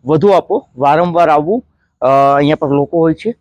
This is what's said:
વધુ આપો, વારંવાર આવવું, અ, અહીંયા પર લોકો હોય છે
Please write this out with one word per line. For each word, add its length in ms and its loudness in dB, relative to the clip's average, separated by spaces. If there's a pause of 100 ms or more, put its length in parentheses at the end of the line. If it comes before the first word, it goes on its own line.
વધુ 220 0
આપો, 400 0 (100)
વારંવાર 520 0
આવવું, 340 -2 (380)
અ, 60 -2
અહીંયા 480 2
પર 140 -6
લોકો 300 -2
હોય 140 0
છે 280 -8